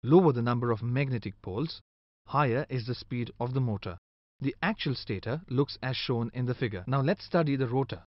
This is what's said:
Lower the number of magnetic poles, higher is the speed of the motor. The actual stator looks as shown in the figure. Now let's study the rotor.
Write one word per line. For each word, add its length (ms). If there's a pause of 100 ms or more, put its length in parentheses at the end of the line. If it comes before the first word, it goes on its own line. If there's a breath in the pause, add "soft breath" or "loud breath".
Lower 300
the 100
number 300
of 100
magnetic 580
poles, 400 (460)
higher 420
is 200
the 80
speed 420
of 160
the 60
motor. 380 (420)
The 200
actual 360
stator 520
looks 320
as 160
shown 380
in 120
the 100
figure. 320
Now 140
let's 220
study 300
the 140
rotor. 340 (120)